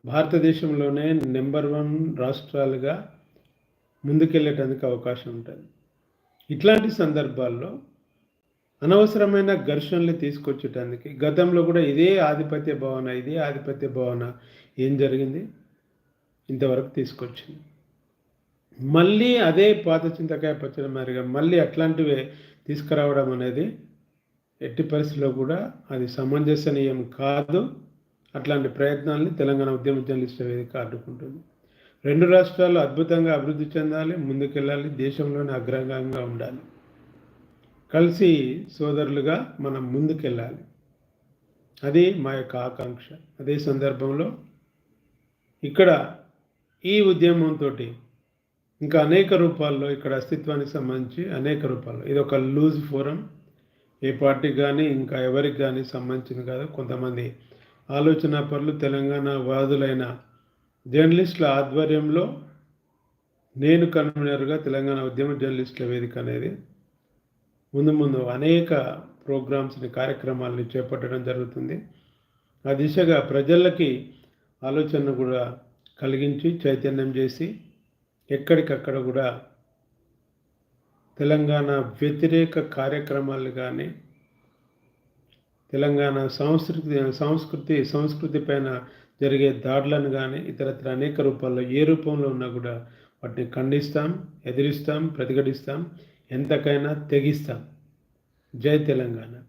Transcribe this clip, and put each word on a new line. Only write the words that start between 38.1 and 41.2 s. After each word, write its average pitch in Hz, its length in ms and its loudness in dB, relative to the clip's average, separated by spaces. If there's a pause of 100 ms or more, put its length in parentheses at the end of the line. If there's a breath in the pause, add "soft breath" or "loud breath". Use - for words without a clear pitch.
సోదరులుగా 147 600 -2 (300)
మనం 135 180 -6 (100)
ముందుకెళ్ళాలి, 135 680 -4 (1200)